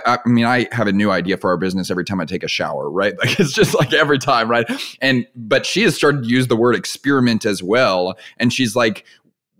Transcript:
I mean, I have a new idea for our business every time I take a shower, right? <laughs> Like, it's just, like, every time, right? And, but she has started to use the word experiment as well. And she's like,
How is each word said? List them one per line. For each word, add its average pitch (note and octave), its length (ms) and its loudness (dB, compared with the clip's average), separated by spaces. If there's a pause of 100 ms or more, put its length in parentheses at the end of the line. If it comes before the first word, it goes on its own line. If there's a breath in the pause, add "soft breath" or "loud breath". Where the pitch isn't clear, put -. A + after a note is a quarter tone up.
I A#2+ 220 2
mean, A#2+ 180 4
I A#2+ 260 2
have A#2 140 -2
a G2+ 80 2
new G#2 160 2
idea F#2 260 0
for F#2+ 140 -2
our F2+ 80 2
business F#2 320 -4
every F2+ 160 -2
time F#2+ 160 -4
I D#2+ 40 -4
take F2+ 180 -6
a D#2+ 40 -8
shower, D2 440 -4
right? F#2+ 240 -2
<laughs> - 40 -16
Like, - 200 -2
it's E3 140 2
just, G#3 200 2
like, D#3 180 0
every D3 280 2
time, A#2 300 0
right? A#2+ 180 2 (340 loud breath)
And, C3 240 2 (100)
but B2 300 0
she - 160 -2
has F#3 140 2
started C#3+ 280 2
to A2+ 60 -4
use B2+ 180 2
the B2 100 2
word A#2 180 4
experiment A#2+ 720 0
as F#2+ 160 -2
well. F#2 520 0 (220 loud breath)
And A#2+ 160 0
she's A#2 220 -2
like, A#2 280 0 (560 soft breath)